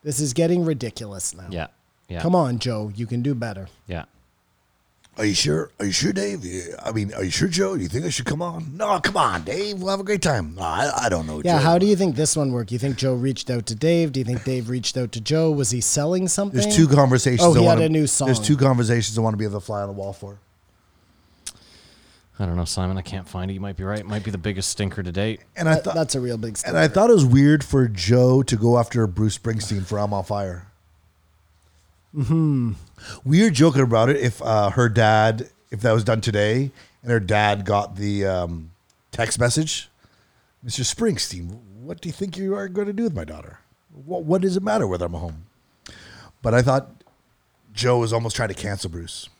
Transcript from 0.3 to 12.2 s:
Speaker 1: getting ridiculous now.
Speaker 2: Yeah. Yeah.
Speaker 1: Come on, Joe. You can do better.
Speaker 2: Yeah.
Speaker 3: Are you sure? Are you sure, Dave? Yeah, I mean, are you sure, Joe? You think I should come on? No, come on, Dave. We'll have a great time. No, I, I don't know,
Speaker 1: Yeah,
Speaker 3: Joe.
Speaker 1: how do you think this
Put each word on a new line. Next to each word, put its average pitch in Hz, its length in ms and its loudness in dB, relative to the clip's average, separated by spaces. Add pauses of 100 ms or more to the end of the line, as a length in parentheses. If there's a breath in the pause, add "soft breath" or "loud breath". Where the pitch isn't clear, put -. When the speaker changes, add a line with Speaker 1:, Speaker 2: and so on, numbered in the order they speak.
Speaker 1:
getting 170 320 2
ridiculous 117 680 -6
now. 90 160 -16
Speaker 2:
Yeah. 85 160 -6 (420)
Yeah. 87 140 -8
Speaker 1:
Come 170 120 0
on, 127 240 0
Joe. 107 360 -6
You 113 120 -8
can 120 140 -4
do 139 140 -2
better. 104 340 -8 (180)
Speaker 2:
Yeah. 85 180 -8 (1120)
Speaker 3:
Are 110 80 -4
you 104 100 2
sure? 78 440 -2
Are 104 80 -4
you 95 60 -2
sure, 165 200 0
Dave? 196 320 -4
Yeah, 90 300 -10 (100)
I - 60 -4
mean, 104 240 -4
are - 80 -6
you 92 80 -2
sure, - 160 0
Joe? 190 280 -2
You 98 120 -4
think 127 180 -4
I 170 40 -2
should 127 180 -4
come 151 160 -4
on? 165 340 -8
No, 202 220 0
come 196 180 -2
on, 98 280 0
Dave. 196 360 -6
We'll 185 120 -4
have 196 80 -4
a 190 40 -8
great 202 180 -2
time. 92 340 -2
No, 95 60 -10
I, 85 280 -2 (140)
I 120 40 2
don't 85 200 0
know, 78 160 -8
Speaker 1:
Yeah, 170 140 4
Speaker 3:
Joe. 135 60 4
Speaker 1:
how 170 140 4
do 190 80 4
you 208 80 6
think 175 220 0
this 151 200 0